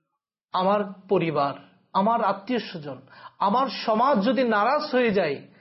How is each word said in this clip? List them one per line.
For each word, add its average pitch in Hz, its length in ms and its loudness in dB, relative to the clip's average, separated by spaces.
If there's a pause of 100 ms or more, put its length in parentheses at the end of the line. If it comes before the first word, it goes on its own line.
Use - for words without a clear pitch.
(540)
আমার 190 300 2 (260)
পরিবার, 151 440 0 (400)
আমার 220 300 0
আত্মীয় 202 360 -2
স্বজন, 143 420 -12 (380)
আমার 233 280 2
সমাজ 233 580 0
যদি 262 180 2
নারাজ 233 520 0
হয়ে 240 160 2
যায়, 170 360 -2 (140)